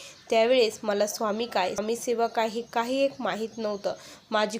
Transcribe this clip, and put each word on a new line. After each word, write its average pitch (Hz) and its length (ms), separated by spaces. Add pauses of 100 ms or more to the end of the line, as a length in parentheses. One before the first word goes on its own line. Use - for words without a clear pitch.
(300)
त्यावेळेस 226 540
मला 208 240
स्वामी 214 380
काय, 202 300
स्वामी 214 200
सेवा 233 320
काय 226 200
हे 226 140 (120)
काही 247 240
एक 277 220
माहीत 214 380
नव्हतं. 208 360 (380)
माझी 214 280